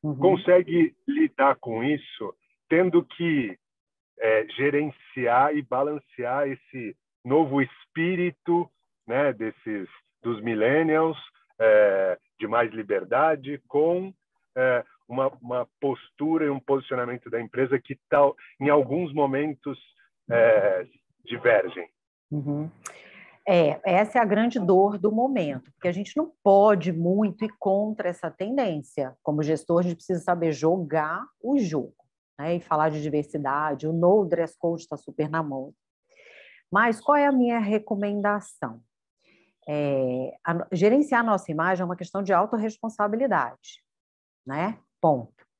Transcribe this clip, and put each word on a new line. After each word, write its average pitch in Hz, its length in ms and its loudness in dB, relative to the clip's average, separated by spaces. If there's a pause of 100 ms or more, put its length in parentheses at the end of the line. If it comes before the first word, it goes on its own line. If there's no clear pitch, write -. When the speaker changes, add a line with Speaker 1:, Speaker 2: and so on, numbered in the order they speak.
Speaker 1:
Uhum. 147 140 -4
Speaker 2:
consegue 175 760 4 (140)
lidar 285 480 2
com 113 260 -6
isso, 135 520 -6 (340)
tendo 170 360 4
que, 143 540 -2 (600)
é, 110 300 2
gerenciar 139 1040 0
e 147 60 -2
balancear 135 880 -4
esse 123 480 -12 (280)
novo 139 360 2
espírito, 170 1080 -2 (360)
né, 131 260 0
desses, 107 560 -8 (340)
dos 117 180 -6
millennials, 151 760 0 (400)
é, 101 600 4 (200)
de 107 80 -6
mais 113 260 0
liberdade, 123 920 -2
com, 175 460 -2 (440)
é, 127 280 0 (240)
uma, 131 200 -2 (120)
uma 123 280 -6 (120)
postura 151 640 -2
e 143 40 0
um 139 100 -4
posicionamento 123 680 -4
da 117 100 -4
empresa 127 400 -2
que - 180 -14 (100)
tal, 143 280 4 (240)
em 143 80 0
alguns 147 440 0
momentos, 143 680 -4 (520)
é, 104 560 4 (380)
divergem. 101 640 0 (420)
Speaker 1:
Uhum. 147 400 -6 (760)
É, 170 360 2
essa 202 340 2
é - 20 4
a 226 40 4
grande 220 340 0
dor 196 400 2
do 208 140 0
momento, 214 600 -4
porque - 140 -8
a 175 60 0
gente 196 240 -8
não 330 160 -4 (100)
pode 196 500 4
muito 185 520 -2
ir 214 160 -6
contra 208 480 -2
essa 175 200 -8
tendência. 165 960 -4
Como 147 200 -2
gestor, 156 360 0
a 180 60 2
gente 170 120 -4
precisa 175 240 -6
saber 170 320 -2
jogar 160 720 -2 (160)
o 269 160 -2
jogo, 156 380 -2 (420)
né, 165 200 -4
e 170 40 -4
falar 156 300 0
de 151 100 -6
diversidade, 147 840 -4
o 160 60 -2
no 180 320 4
dress 165 340 -4
code 170 300 -4
tá 147 80 -10
super 147 340 -6
na 160 140 -2
moda. 139 300 -10 (960)
Mas 220 280 2
qual 294 160 4
é 285 100 4
a 285 60 4
minha 240 280 2
recomendação? 202 1200 -4 (840)
É, 135 760 -2
a 170 100 -2
no-, 175 180 -4
gerenciar 233 480 2
a 233 40 0
nossa 202 280 -2
imagem 175 300 -2
é - 20 -2
uma 180 120 -6
questão 190 280 -8
de 190 80 0
autorresponsabilidade, 214 1500 -2 (640)
né? 165 340 -6 (220)
Ponto. 139 460 -2 (140)